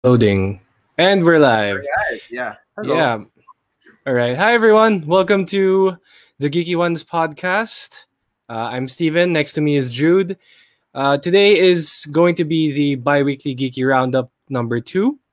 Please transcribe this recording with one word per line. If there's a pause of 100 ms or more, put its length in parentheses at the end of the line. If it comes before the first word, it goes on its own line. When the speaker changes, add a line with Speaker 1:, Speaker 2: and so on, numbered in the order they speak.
Speaker 1:
Loading. (380)
And
we're
live.
Speaker 2:
We're
live,
yeah. (200)
Hello.
Speaker 1:
Yeah. (840)
All
right.
Hi,
everyone.
Welcome
to (440)
the
Geeky
Ones
podcast. (420)
Uh,
I'm
Steven.
Next
to
me
is
Jude. (540)
Uh,
today
is
going
to
be
the
bi-weekly
Geeky
Roundup (160)
number
two. (120)